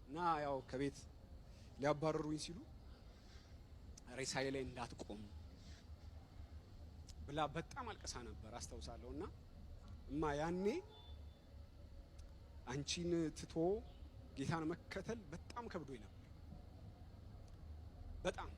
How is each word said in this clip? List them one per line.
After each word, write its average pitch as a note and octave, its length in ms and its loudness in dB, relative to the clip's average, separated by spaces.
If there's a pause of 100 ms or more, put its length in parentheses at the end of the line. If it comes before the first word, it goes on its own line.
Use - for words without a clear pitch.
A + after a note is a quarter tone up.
እና C#3 140 -4 (220)
ያው C#3+ 240 6
ከቤት C3+ 340 4 (760)
ሊያባረሩኝ D3+ 640 6
ሲሉ E3+ 220 -2 (1500)
"ሬሳዬ C3 340 4
ላይ C3+ 160 4
እንዳትቆም" B2+ 580 -2 (2000)
ብላ C#3+ 180 2 (100)
በጣም E3 380 -2
አልቅሳ - 260 -4 (100)
ነበር G#2+ 300 -6
አስታውሳለሁ። A#2+ 580 -6
እና D3 120 -2 (840)
እማ D3 260 4
ያኔ E3+ 320 4 (2000)
አንቺን C#3+ 440 4 (220)
ትቶ - 220 -4 (760)
ጌታን D#3+ 320 4
መከተል F#3+ 640 0
በጣም G3+ 400 -4
ከብዶኝ C#3 320 -2
ነበር፣ - 240 -10 (2000)
በጣም። F3+ 360 2